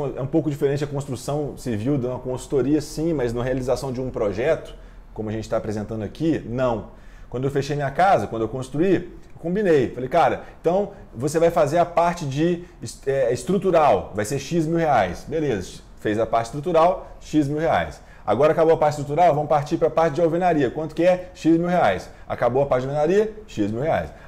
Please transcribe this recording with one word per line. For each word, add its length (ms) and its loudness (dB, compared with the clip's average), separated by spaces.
é 60 -8
um 60 -4
pouco 240 0
diferente 320 0
a 40 -2
construção 720 -6
civil 400 -2
de 80 -2
uma 140 -6
consultoria, 640 0
sim, 320 -4
mas 200 -2
na 80 -2
realização 500 -2
de 80 -6
um 120 -6
projeto, 640 -2
como 180 -8
a 20 -4
gente 180 -8
tá 80 -2
apresentando 460 -6
aqui, 440 -2
não. 420 -2
Quando 180 -6
eu 40 0
fechei 260 -2
minha 140 -2
casa, 380 2
quando 160 -4
eu 60 -2
construí, 460 0
eu 440 -8
combinei. 500 2
Falei, 200 -8
"Cara, 340 2
então 300 0
você 240 -2
vai 100 4
fazer 300 2
a 60 4
parte 420 0
de 360 0
est-, 280 -10
é, 260 2
estrutural, 800 2
vai 100 -2
ser 140 -4
X 300 -2
mil 100 0
reais." 500 2
Beleza, 520 -4
fez 200 -2
a 80 0
parte 200 0
estrutural, 720 0
X 260 0
mil 100 -2
reais. 420 0
Agora 280 4
acabou 200 4
a 40 4
parte 160 2
estrutural, 420 2
vamos 140 -2
partir 260 0
pra 140 2
parte 240 2
de 80 0
alvenaria. 500 2
Quanto 240 -8
que 80 0
é? 300 2
X 240 4
mil 100 0
reais. 420 2
Acabou 380 0
a 20 4
parte 180 0
de 40 -6
alvenaria, 460 2
X 220 -2
mil 120 -4
reais. 300 -2